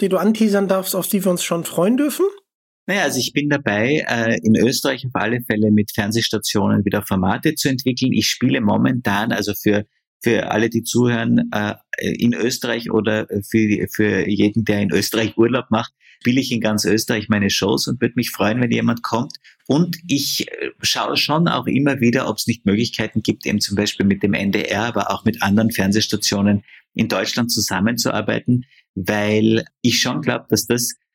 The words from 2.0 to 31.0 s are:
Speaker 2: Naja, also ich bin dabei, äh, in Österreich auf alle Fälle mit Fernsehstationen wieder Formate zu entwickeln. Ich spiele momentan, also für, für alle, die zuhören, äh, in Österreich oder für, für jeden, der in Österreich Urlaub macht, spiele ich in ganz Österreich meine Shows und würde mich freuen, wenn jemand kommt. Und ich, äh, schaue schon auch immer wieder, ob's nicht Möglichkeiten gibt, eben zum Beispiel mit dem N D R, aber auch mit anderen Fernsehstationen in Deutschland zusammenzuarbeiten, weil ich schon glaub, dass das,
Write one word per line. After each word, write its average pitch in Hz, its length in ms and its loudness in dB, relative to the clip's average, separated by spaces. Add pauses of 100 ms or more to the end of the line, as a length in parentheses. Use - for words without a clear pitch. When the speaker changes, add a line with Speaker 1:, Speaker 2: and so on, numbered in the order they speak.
Speaker 2:
Naja, 190 160 0
also 131 160 0
ich 120 140 -4
bin 143 160 -2
dabei, 135 600 0
äh, 113 340 0
in 110 140 4
Österreich 131 500 0
auf 120 80 -6
alle 117 280 0
Fälle 107 280 0
mit 104 240 2
Fernsehstationen 107 920 0
wieder 101 180 0
Formate 101 520 0
zu - 140 -2
entwickeln. 131 440 0
Ich - 160 0
spiele 131 320 0
momentan, 110 680 0
also 101 240 -2
für, 104 320 0 (340)
für 117 300 0
alle, 110 180 2
die 117 140 -2
zuhören, 120 720 0
äh, 104 220 -2 (240)
in - 360 0
Österreich 117 560 -4
oder 107 380 0 (200)
für, 104 400 2
für 104 400 0
jeden, 104 360 2
der 104 160 0
in 101 100 0
Österreich 110 480 0
Urlaub 117 320 2
macht, 113 220 0 (280)
spiele 123 200 2
ich 123 100 -4
in 117 100 -2
ganz 107 240 0
Österreich 107 440 0
meine 101 220 2
Shows 113 360 0
und 127 140 -4
würde 117 160 0
mich 120 140 -2
freuen, 107 300 -2
wenn 120 120 0
jemand 117 320 0
kommt. 120 300 -4 (340)
Und 165 300 2 (100)
ich, - 420 -4
äh, - 220 -8 (100)
schaue 131 340 -2
schon 165 300 2
auch 127 220 0
immer 139 320 2
wieder, 120 280 2
ob's - 200 -4
nicht 117 180 -4
Möglichkeiten 110 560 0
gibt, - 240 -2
eben 104 140 0
zum 101 160 -2
Beispiel 104 300 0
mit 98 180 2
dem 101 100 2
N 98 160 0
D 101 120 0
R, 104 240 0
aber 104 260 -2
auch - 120 -6
mit 110 160 0
anderen 107 300 4
Fernsehstationen 101 920 0 (300)
in - 120 0
Deutschland 107 460 -2
zusammenzuarbeiten, 110 1120 0 (320)
weil 107 680 2 (180)
ich 117 180 2
schon 131 200 -2
glaub, - 280 -2
dass 135 180 0
das, 120 280 -2 (200)